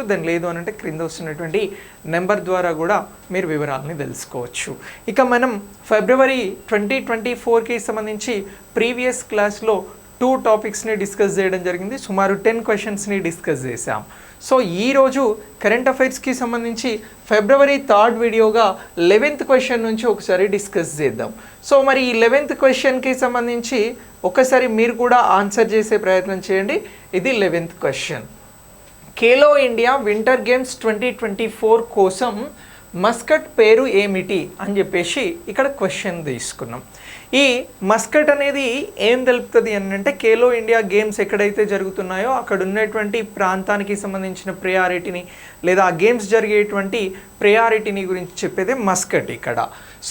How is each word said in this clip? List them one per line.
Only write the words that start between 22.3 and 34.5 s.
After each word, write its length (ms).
క్వశ్చన్కి 500
సంబంధించి 560
ఒకసారి 380
మీరు 140
కూడా 160
ఆన్సర్ 360
చేసే 220
ప్రయత్నం 440
చేయండి. 320
ఇది 140
లెవెన్త్ 420
క్వశ్చన్. 380
ఖేలో 380
ఇండియా 380
వింటర్ 440
గేమ్స్ 240
ట్వంటీ 260
ట్వంటీ 380
ఫోర్ 240
కోసం 480
మస్కట్ 540
పేరు 280
ఏమిటి 640